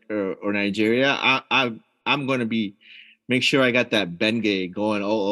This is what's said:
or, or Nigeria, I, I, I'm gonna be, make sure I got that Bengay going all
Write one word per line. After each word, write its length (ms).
or, 240
or 100
Nigeria, 560
I, 400
I, 140
I'm 220
gonna 180
be, 300
make 140
sure 200
I 80
got 200
that 260
Bengay 540
going 300
all 300